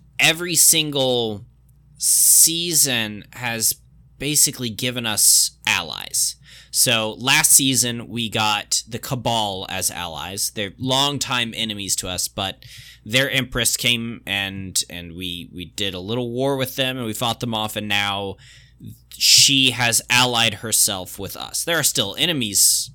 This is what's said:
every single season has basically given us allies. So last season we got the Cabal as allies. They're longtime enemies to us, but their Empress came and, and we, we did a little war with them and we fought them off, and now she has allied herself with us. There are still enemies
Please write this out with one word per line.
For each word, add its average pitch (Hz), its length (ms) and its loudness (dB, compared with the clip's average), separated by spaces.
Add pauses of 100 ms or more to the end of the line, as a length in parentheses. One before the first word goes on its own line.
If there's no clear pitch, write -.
(200)
every 165 360 2
single 131 880 2 (520)
season 143 1300 2 (100)
has 117 400 -4 (460)
basically 135 500 0
given 120 380 -4
us - 440 4 (140)
allies. 82 720 -2 (340)
So 110 480 2
last 139 360 4
season 120 560 2
we 113 200 -4
got 107 580 0
the 120 120 -10
Cabal 110 680 -2
as 92 200 -4
allies. 85 600 -6
They're 101 260 -6
longtime 131 800 -2
enemies 104 420 -4
to 95 120 -6
us, 90 180 -4
but 95 360 -6 (420)
their 127 240 0
Empress 127 480 -2
came 117 500 -2
and, 98 640 -4
and 87 260 -12
we, 87 360 -8
we 87 140 -10
did 95 280 -6
a 92 60 -8
little 117 300 -4
war 135 280 -2
with 131 180 -4
them 131 220 -2
and 120 80 -6
we 110 80 -4
fought 117 260 -4
them 117 160 -4
off, 107 200 -4
and 104 120 -4
now 101 480 -2 (760)
she - 600 4
has 117 380 2
allied 120 460 4
herself 104 640 -2
with 95 180 -10
us. - 260 -8
There 170 140 0
are 147 60 2
still 101 340 0
enemies 127 760 2